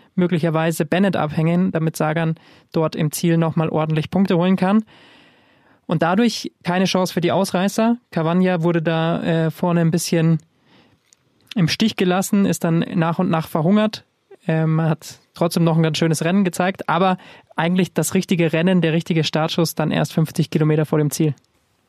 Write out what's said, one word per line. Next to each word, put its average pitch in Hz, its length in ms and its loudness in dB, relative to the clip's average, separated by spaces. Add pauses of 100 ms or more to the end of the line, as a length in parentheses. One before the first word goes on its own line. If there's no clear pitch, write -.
(140)
möglicherweise 165 720 0
Bennett 185 300 0
abhängen, 170 560 0
damit 160 240 -2
Sagan 160 400 -2 (360)
dort 160 240 0
im 156 160 -2
Ziel 165 240 0
nochmal 165 320 0
ordentlich 156 420 -2
Punkte 185 280 2
holen 185 180 2
kann. 202 280 2 (1040)
Und 160 160 0
dadurch 202 500 0 (100)
keine 180 220 0
Chance 185 280 0
für 180 80 -4
die 160 120 0
Ausreißer. 196 640 0 (140)
Cavagna 175 520 0
wurde 170 180 2
da, 165 420 -2
äh, 165 280 0
vorne 170 300 0
ein 165 100 2
bisschen 165 480 0 (1160)
im 175 100 2
Stich - 300 0
gelassen, 190 500 0
ist 170 160 -2
dann 165 220 0 (100)
nach 165 240 0
und 185 100 0
nach 160 200 -2
verhungert. 208 560 0 (420)
Ähm, 160 340 0
hat - 380 -4 (160)
trotzdem 170 300 0
noch 160 120 2
ein 165 60 2
ganz 156 160 0
schönes 160 260 0
Rennen 190 200 2
gezeigt, 180 440 -2
aber 185 300 2 (380)
eigentlich 175 360 0
das - 220 -2
richtige 170 400 2
Rennen, 175 260 2
der 160 140 0
richtige 165 280 0
Startschuss 160 520 0
dann 156 160 -2
erst 156 240 -2
fünfzig 156 340 0
Kilometer 156 380 2
vor 156 120 0
dem 151 120 2
Ziel. 156 240 0 (540)